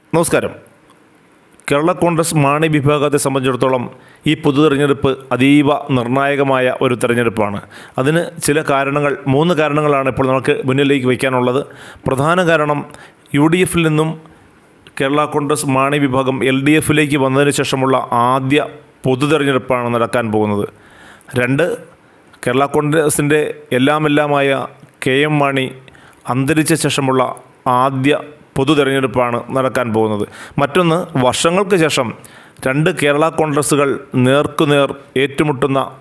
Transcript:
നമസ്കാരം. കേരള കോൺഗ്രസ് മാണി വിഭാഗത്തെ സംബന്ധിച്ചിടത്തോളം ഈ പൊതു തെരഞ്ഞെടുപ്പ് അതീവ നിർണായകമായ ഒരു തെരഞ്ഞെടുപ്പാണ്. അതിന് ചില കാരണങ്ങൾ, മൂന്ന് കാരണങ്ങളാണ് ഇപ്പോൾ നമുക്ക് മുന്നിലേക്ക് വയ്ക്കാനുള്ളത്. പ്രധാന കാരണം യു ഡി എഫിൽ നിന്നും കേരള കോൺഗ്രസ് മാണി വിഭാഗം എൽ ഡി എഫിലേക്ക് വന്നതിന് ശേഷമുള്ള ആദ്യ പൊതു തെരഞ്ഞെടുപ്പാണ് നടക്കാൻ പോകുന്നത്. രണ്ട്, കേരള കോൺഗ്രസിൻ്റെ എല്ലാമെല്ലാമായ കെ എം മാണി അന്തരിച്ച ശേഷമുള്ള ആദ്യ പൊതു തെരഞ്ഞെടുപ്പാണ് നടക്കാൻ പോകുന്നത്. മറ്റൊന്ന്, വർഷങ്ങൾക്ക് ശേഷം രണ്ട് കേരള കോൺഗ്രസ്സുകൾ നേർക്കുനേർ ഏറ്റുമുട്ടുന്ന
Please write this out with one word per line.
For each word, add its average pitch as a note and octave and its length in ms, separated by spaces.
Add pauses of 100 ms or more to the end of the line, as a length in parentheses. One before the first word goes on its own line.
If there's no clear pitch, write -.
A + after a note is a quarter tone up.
(160)
നമസ്കാരം. D3 380 (1160)
കേരള D3+ 220 (100)
കോൺഗ്രസ് E3 420
മാണി D3+ 320
വിഭാഗത്തെ C#3+ 480
സംബന്ധിച്ചിടത്തോളം C3 600 (460)
ഈ D3+ 40 (100)
പൊതു C#3+ 200
തെരഞ്ഞെടുപ്പ് C#3 480 (240)
അതീവ C#3 400 (220)
നിർണായകമായ C3+ 760 (120)
ഒരു B2+ 160
തെരഞ്ഞെടുപ്പാണ്. A2 580 (420)
അതിന് D#3 200 (240)
ചില D#3 240
കാരണങ്ങൾ, C#3 420 (220)
മൂന്ന് D#3+ 260
കാരണങ്ങളാണ് D3 540
ഇപ്പോൾ C3+ 180
നമുക്ക് C3+ 240 (140)
മുന്നിലേക്ക് C3+ 420
വയ്ക്കാനുള്ളത്. B2+ 500 (460)
പ്രധാന C#3 300 (140)
കാരണം D3+ 280 (580)
യു C#3+ 160
ഡി F3+ 120
എഫിൽ E3+ 240
നിന്നും D#3 200 (920)
കേരള D3 240 (100)
കോൺഗ്രസ് D3 400
മാണി C#3 300
വിഭാഗം C3 340 (140)
എൽ C3 40 (120)
ഡി D3+ 100
എഫിലേക്ക് D3+ 460
വന്നതിന് C#3 340
ശേഷമുള്ള C3 360 (340)
ആദ്യ C3+ 360 (400)
പൊതു C3 280
തെരഞ്ഞെടുപ്പാണ് B2+ 640
നടക്കാൻ A#2 280 (120)
പോകുന്നത്. G#2 280 (760)
രണ്ട്, C3+ 240 (840)
കേരള C3 180 (120)
കോൺഗ്രസിൻ്റെ D3+ 640 (380)
എല്ലാമെല്ലാമായ D3 680 (560)
കെ C3 120 (120)
എം D3+ 140
മാണി C3+ 240 (680)
അന്തരിച്ച D3+ 380 (140)
ശേഷമുള്ള C3 340 (600)
ആദ്യ C3+ 300 (440)
പൊതു C#3 200
തെരഞ്ഞെടുപ്പാണ് B2+ 600 (180)
നടക്കാൻ B2+ 400
പോകുന്നത്. G#2+ 280 (380)
മറ്റൊന്ന്, D#3+ 340 (300)
വർഷങ്ങൾക്ക് F#3 580
ശേഷം C#3 240 (580)
രണ്ട് D3 240 (120)
കേരള D3 240 (120)
കോൺഗ്രസ്സുകൾ D3 520 (360)
നേർക്കുനേർ C#3+ 640 (340)
ഏറ്റുമുട്ടുന്ന C#3 560 (220)